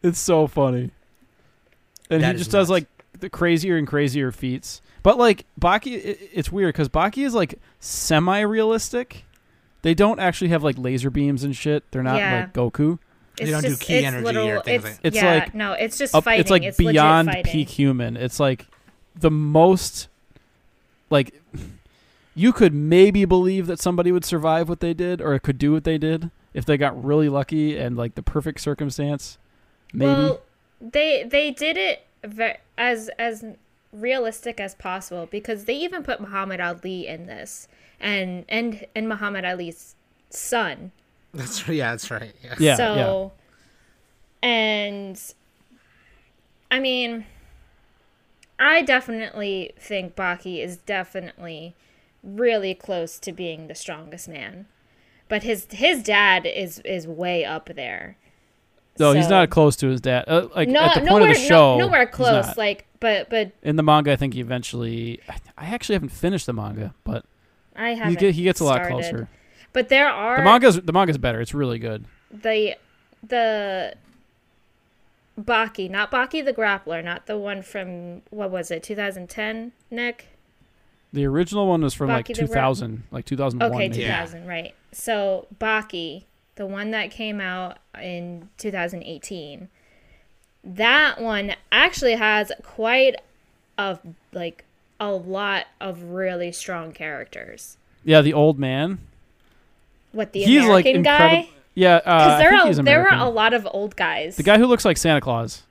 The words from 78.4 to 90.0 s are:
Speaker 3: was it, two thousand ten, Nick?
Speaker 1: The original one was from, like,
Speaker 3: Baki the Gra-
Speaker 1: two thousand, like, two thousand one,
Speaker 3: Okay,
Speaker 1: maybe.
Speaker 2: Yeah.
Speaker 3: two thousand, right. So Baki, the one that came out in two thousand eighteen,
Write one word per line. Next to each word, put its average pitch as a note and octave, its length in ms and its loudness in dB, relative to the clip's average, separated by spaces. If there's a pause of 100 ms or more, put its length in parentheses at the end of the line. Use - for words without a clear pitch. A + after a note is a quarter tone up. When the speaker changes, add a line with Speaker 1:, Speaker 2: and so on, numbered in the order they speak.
Speaker 3:
was F3 200 -8
it, E3 120 -8
two G#3+ 120 -10
thousand G3 340 -8
ten, A3+ 440 -10 (180)
Nick? A#3+ 380 -10 (800)
Speaker 1:
The C#3+ 140 -2
original F3 420 0
one F3 140 2
was C#3 120 0
from, C#3 160 -4
like, B2 160 0
Speaker 3:
Baki - 40 -20
the B3 120 -8
Gra- D3+ 60 -2
Speaker 1:
two - 60 -6
thousand, B2 580 -2
like, B2+ 140 -10
two C#3+ 100 -6
thousand B2+ 240 -4
one, A#2+ 120 0
Speaker 3:
Okay, A#2+ 180 -2
Speaker 1:
maybe. A#2 120 -6
Speaker 2:
Yeah. A#2 60 -4
Speaker 3:
two G2+ 240 -4
thousand, E3+ 160 -18
right. E3+ 260 -10 (200)
So G3+ 540 -4 (120)
Baki, F#3+ 640 -4 (320)
the G3+ 100 -12
one G3+ 260 -8
that G#3 200 -6
came G#3 300 -8
out F#3 380 -8 (220)
in F3 560 -14
two G#3+ 140 -10
thousand F3 320 -8
eighteen, E3 640 -16 (960)